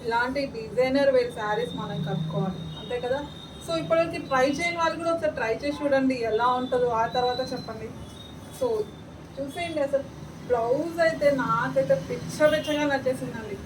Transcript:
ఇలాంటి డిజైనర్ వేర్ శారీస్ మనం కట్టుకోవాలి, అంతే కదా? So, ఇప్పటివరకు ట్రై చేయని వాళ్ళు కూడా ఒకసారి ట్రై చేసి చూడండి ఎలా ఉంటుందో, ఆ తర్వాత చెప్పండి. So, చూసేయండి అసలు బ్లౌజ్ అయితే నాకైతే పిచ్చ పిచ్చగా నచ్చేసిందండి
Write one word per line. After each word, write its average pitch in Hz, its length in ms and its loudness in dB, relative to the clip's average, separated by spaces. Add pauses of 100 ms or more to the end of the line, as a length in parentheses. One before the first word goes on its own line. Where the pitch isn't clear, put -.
ఇలాంటి 247 360 0 (140)
డిజైనర్ 262 600 4
వేర్ 247 220 4
శారీస్ 214 420 -2
మనం 202 180 -6 (120)
కట్టుకోవాలి, 196 500 -2 (200)
అంతే 233 260 -6
కదా? 262 140 0 (460)
So, 349 60 -6 (100)
ఇప్పటివరకు 330 380 2 (100)
ట్రై 262 160 6 (140)
చేయని 339 220 0
వాళ్ళు 320 180 2
కూడా 330 140 0
ఒకసారి 302 260 0
ట్రై 226 140 0 (100)
చేసి 294 180 0
చూడండి 269 360 4 (140)
ఎలా 233 180 4 (100)
ఉంటుందో, 247 320 2 (100)
ఆ 226 40 4 (120)
తర్వాత 247 240 2 (120)
చెప్పండి. 226 360 -8 (720)
So, 240 100 0 (680)
చూసేయండి 302 500 -4
అసలు 277 180 0 (460)
బ్లౌజ్ 285 560 2
అయితే 294 200 2 (160)
నాకైతే 262 540 2 (140)
పిచ్చ 480 260 -6 (160)
పిచ్చగా 302 400 0
నచ్చేసిందండి 247 720 -4